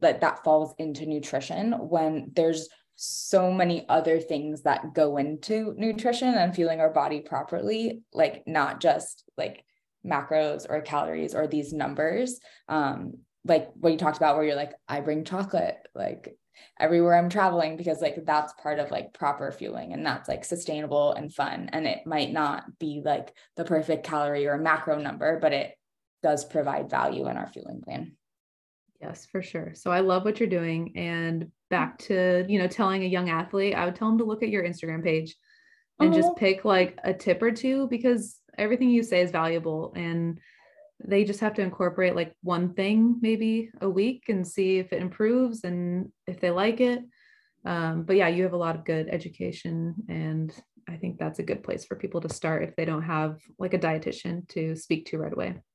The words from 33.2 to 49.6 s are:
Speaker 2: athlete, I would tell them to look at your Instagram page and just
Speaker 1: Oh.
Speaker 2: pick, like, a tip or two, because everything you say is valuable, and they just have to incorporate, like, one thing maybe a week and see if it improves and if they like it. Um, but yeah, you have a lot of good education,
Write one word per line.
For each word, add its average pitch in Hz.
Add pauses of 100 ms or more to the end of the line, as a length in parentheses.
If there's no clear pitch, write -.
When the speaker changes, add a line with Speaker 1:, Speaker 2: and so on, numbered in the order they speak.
Speaker 2:
athlete, 185
I 170
would 196
tell 220
them 226
to 233
look 220
at 220
your 202
Instagram 165
page 160 (640)
and 320
just 339
Speaker 1:
Oh. 349
Speaker 2:
pick, 190
like, 185
a 185
tip 180
or 233
two, 262
because 240 (180)
everything 247
you 233
say 185
is 175
valuable, 165
and 170 (640)
they 202
just 202
have 214
to 214
incorporate, 180
like, 170
one 180
thing 220
maybe 220 (120)
a 196
week 214
and 185
see 190
if 185
it 180
improves 220
and 175 (140)
if 180
they 180
like 220
it. 247 (600)
Um, 165
but 190
yeah, 190
you 175
have 180
a 175
lot 165
of 160
good 160
education, 165 (120)